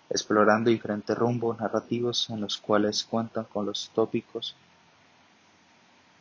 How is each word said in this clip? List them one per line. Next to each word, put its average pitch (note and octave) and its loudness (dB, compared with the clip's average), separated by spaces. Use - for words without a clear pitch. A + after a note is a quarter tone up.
explorando G#2+ 4
diferentes G#2+ 0
rumbos A#2 0
narrativos A#2 -2
en A2+ -6
los G2+ -6
cuales G#2 2
cuentan A2+ -4
con G#2 -6
los - -8
tópicos - -2